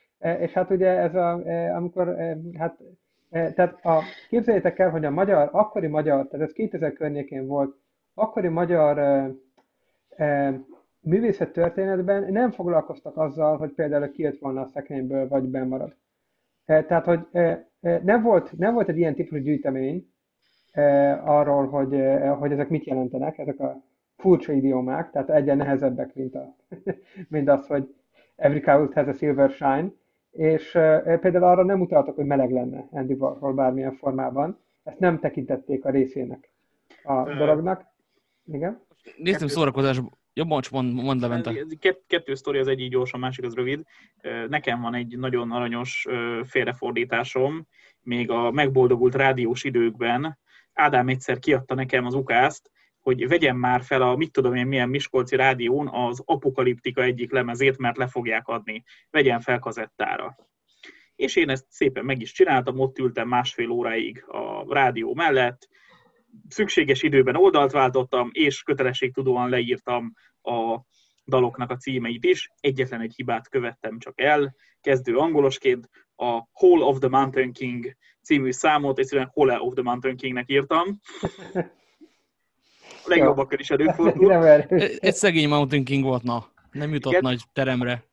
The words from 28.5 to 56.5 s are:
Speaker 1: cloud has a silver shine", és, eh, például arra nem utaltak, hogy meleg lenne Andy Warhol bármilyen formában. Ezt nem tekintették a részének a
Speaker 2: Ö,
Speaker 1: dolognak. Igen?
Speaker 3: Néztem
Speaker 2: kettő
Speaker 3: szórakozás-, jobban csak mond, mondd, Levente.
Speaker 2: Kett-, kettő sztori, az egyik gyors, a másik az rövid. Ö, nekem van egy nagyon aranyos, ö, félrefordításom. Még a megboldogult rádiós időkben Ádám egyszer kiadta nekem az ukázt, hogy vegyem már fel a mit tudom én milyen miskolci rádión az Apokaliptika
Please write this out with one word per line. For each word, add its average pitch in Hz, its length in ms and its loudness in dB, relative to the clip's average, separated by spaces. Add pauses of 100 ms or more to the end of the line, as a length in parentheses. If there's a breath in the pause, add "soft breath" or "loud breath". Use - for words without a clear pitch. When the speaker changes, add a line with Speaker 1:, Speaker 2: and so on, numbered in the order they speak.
Speaker 1:
cloud 143 340 4
has 143 140 2
a 139 60 -2
silver 139 360 2
shine", 147 420 -2 (400)
és, 160 440 0
eh, 160 420 4
például 180 260 2
arra 180 200 8
nem 190 180 2
utaltak, 143 340 2
hogy 147 100 -4
meleg 135 260 2
lenne 127 400 -4
Andy 135 220 -4
Warhol 135 400 -4
bármilyen 135 400 0
formában. 135 640 -4 (240)
Ezt - 160 -12
nem 175 200 2
tekintették 139 680 -4
a 139 40 -4
részének 131 600 -2 (540)
a 131 260 -2
Speaker 2:
Ö, 147 60 -8
Speaker 1:
dolognak. 156 500 0 (640)
Igen? 170 300 -8 (360)
Speaker 3:
Néztem 165 300 -2
Speaker 2:
kettő - 0 -
Speaker 3:
szórakozás-, 135 540 0 (320)
jobban 156 280 -2
csak - 120 -10
mond, 127 200 -2
mondd, 127 280 -2
Levente. 120 300 -2 (280)
Speaker 2:
Kett-, 185 280 0
kettő 170 280 -4
sztori, 139 220 -4
az 135 100 0
egyik 127 220 -2
gyors, 127 240 -2
a 131 40 -8
másik 127 280 -6
az 117 80 -8
rövid. 127 280 -4 (400 soft breath)
Ö, 117 260 -8
nekem 143 340 -4
van 117 140 -6
egy 120 220 -8
nagyon 127 340 -6
aranyos, 120 580 -6
ö, 120 360 -4
félrefordításom. 123 1200 -4 (340 soft breath)
Még 120 300 -6
a 120 200 0
megboldogult 127 640 2
rádiós 127 480 0
időkben 120 720 -2 (360 soft breath)
Ádám 143 340 2
egyszer 131 320 -4
kiadta 131 360 0
nekem 131 300 -2
az 123 80 -6
ukázt, 131 580 0 (280)
hogy 127 280 -2
vegyem 147 300 2
már 123 260 0
fel 131 180 0
a 127 140 4
mit 160 160 -4
tudom 127 240 2
én 123 120 -2
milyen 127 220 0
miskolci 135 460 -2
rádión 131 520 0
az 123 380 -4
Apokaliptika 131 800 0